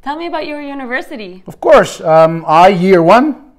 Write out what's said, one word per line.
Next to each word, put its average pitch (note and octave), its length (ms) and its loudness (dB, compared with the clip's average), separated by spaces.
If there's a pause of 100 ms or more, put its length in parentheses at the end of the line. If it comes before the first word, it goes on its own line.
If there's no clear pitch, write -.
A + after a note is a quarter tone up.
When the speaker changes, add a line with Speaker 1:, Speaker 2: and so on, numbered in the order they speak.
Speaker 1:
Tell C#4+ 160 -8
me E4+ 80 -12
about D#4 220 -8
your D4 140 -12
university. B3+ 840 -12
Speaker 2:
Of - 160 -20
course. C#4 400 2
Um, D#3+ 460 2
I E3+ 220 4
year F3+ 340 2
one, A#3+ 560 0